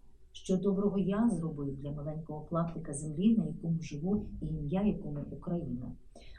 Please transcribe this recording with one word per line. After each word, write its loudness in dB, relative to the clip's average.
Що 0
доброго 4
я 4
зробив -2
для -6
маленького -6
клаптика -2
землі, 4
на 4
якому 0
живу 0
і -4
ім'я 0
якому 0
Україна?" -4